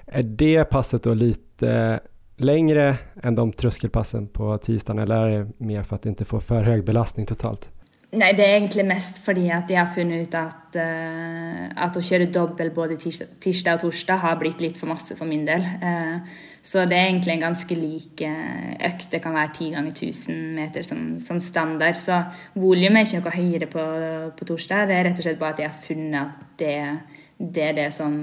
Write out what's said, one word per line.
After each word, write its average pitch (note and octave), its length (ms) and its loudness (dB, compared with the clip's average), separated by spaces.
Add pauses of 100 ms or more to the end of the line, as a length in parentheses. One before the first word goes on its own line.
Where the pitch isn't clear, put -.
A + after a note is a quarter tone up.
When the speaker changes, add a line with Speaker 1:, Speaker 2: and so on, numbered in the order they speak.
Speaker 1:
Är B2+ 160 0
det D3+ 460 4
passet C3+ 340 2
då A#2+ 100 4
lite A2+ 880 2 (380)
längre D3 600 4 (260)
än A#2+ 120 2
de A2+ 180 2
tröskelpassen A2 760 0
på G#2+ 300 -2
tisdagen, A2 420 -2
eller G#2+ 160 2
är A2 240 2
det G#2 80 -2 (180)
mer G#2 180 -2
för G2+ 120 -6
att - 100 -6
inte G#2+ 200 -2
få A2 140 -2
för A2+ 240 2
hög A2 220 4
belastning A2 400 0
totalt? A2+ 440 -6 (460)
Speaker 2:
Nei, G3 180 6
det G3+ 120 6
er G3+ 160 8
egentlig G3+ 260 0
mest F#3 380 -2
fordi F3+ 260 2
at F3 180 0
jeg F#3 100 0
har F3 120 2
funnet E3+ 360 0
ut E3+ 80 -6
at, D#3+ 400 -6
eh, E3 920 -6 (180)
at F3+ 140 -2
å F3 40 0
kjøre F3+ 300 4
dobbel E3 400 0
både D#3+ 240 -2
tirsdag, - 320 -8 (160)
tirsdag F3+ 320 0
og E3 60 0
torsdag F3 400 0
har E3 180 0
blitt D#3+ 220 -4
litt E3+ 160 -4
for - 100 -8
masse D#3+ 300 -6
for D#3+ 100 -8
min D3+ 180 -2
del. D#3 140 2 (220)
Eh, E3+ 380 -2 (440)
så F#3 240 2
det F3 80 2
er F#3 140 4
egentlig F3+ 240 0
en D#3+ 160 -2
ganske F3 260 -2
lik, D#3+ 460 -6
eh, - 680 -6
økt. F3+ 240 -8
Det E3 100 -2
kan E3 120 -4
være D#3 240 2
ti E3 140 -4
ganger D3 200 -4
tusen D#3+ 640 -6
meter D#3+ 260 -6
som, D#3+ 380 -6
som F3 220 -4
standard. D#3+ 560 0
Så F3 240 0 (320)
volumet F#3 480 6
er G3+ 180 2
ikke F3+ 60 -2
noe E3+ 100 -4
høyere E3+ 320 0
på, D#3+ 160 -4 (560)
på F3+ 60 -12
torsdag. F#3+ 420 0
Det F#3+ 80 2
er F3+ 140 4
rett F3+ 100 0
og E3 80 -4
slett D#3+ 120 -2
bare D#3 140 -2
at D3+ 60 -8
jeg D#3 140 -4
har - 100 -18
funnet D#3 380 -4
at - 360 -12
det, D3 420 -2 (380)
det E3 260 -2
er D#3 100 2 (100)
det D3 100 -4
som, D3+ 300 -2